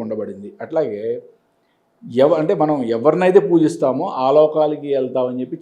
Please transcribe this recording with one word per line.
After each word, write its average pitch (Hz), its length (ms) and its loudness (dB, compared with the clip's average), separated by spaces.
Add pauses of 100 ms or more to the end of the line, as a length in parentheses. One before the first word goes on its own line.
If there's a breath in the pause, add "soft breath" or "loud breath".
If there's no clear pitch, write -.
ఉండబడింది. 104 460 -8 (160)
అట్లాగే 113 380 -4 (1200)
ఎవ-, 160 180 4
అంటే 165 220 0
మనం 151 140 0 (200)
ఎవరినైతే 180 440 4 (100)
పూజిస్తామో 151 560 0 (180)
ఆ - 20 2 (120)
లోకాలకి 151 580 2
వెళ్తామని 127 440 -4
చెప్పి 127 220 -8